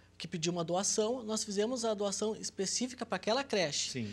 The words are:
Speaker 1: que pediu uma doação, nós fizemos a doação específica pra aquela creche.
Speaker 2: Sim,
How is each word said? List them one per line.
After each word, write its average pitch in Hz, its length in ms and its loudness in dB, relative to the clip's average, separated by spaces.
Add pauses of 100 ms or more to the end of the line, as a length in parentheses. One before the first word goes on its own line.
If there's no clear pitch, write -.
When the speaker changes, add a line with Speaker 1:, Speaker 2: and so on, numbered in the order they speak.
(160)
Speaker 1:
que - 120 -10
pediu 170 240 0
uma 170 100 0
doação, 202 600 2
nós 214 180 -2
fizemos 214 400 0
a 226 120 2
doação 202 420 0
específica 220 680 -2
pra 196 100 0
aquela 220 260 2
creche. 185 480 0
Speaker 2:
Sim, 110 220 -4